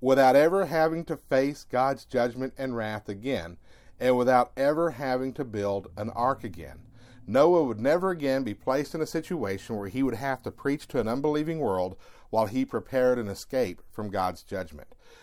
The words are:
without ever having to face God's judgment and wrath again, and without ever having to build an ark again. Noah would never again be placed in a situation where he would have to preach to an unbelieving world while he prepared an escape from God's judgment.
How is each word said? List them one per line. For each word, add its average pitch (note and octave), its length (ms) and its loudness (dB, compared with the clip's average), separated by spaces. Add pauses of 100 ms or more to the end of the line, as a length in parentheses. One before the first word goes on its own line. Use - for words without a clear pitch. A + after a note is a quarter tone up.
without C3 340 6
ever E3+ 320 4
having D#3+ 380 0
to D#3+ 120 -6
face C#3 480 -2
God's C3 420 -2
judgment B2 500 -2
and C3 180 -6
wrath G#2+ 340 -6
again, G2 500 -6 (400)
and B2+ 180 4
without B2 400 4
ever D3+ 360 0
having C3 420 -4
to C#3+ 100 -6
build G2+ 520 -4
an G#2+ 140 -6
ark B2+ 320 -2
again. E2+ 360 -12 (480)
Noah D#3 380 6
would A2+ 140 -4
never E3+ 320 2
again C#3 320 -2
be G#2+ 120 -4
placed C#3 400 -4
in D#3+ 80 -4
a D3+ 40 -4
situation A#2 720 -4
where G2+ 120 -6
he C3 140 -2
would B2+ 120 2
have C3 280 -4
to A#2 80 -8
preach - 380 -6
to C3+ 120 -2
an A2 60 0
unbelieving D3+ 520 -2
world F#2+ 380 -2 (340)
while A2 160 2
he B2+ 180 0
prepared B2+ 540 0
an A2 100 -4
escape G2+ 540 -4 (100)
from G#2 160 -8
God's F#2 340 -4
judgment. D#2 520 -10 (280)